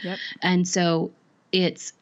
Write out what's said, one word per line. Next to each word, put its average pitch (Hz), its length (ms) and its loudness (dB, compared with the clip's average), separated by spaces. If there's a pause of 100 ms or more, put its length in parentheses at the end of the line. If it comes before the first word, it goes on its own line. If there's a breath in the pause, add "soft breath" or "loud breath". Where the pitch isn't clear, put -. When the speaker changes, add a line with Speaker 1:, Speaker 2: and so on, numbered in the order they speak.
Speaker 1:
Yep. 190 160 -6 (240 loud breath)
Speaker 2:
And 180 260 2
so 170 440 2 (380)
it's, - 520 0